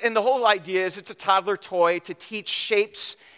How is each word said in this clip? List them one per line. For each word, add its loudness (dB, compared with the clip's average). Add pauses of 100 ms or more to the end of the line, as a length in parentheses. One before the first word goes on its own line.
and -2
the 4
whole 2
idea 0
is -4
it's -10
a -18
toddler 0
toy 2
to -10
teach -10
shapes -2 (200)